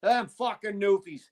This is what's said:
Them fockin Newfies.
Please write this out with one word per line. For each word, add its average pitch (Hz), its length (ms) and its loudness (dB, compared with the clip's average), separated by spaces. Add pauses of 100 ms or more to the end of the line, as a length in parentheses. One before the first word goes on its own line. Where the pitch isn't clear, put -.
Them 226 260 2
fockin 214 500 -6
Newfies. 190 540 0